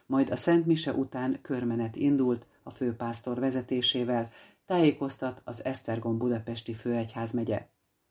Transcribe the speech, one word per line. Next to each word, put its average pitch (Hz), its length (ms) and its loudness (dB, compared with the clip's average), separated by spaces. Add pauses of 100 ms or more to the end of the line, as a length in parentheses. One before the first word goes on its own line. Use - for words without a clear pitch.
majd 135 260 2
a - 40 -2
szentmise 165 580 4
után 131 480 -2
körmenet 117 540 -2
indult 135 520 2 (160)
a 131 60 -16
főpásztor 120 720 -4
vezetésével, 123 880 0 (360)
tájékoztat 139 800 2
az - 220 -8
Esztergom 113 520 -2
budapesti 117 560 -2
főegyházmegye. 113 960 -4 (420)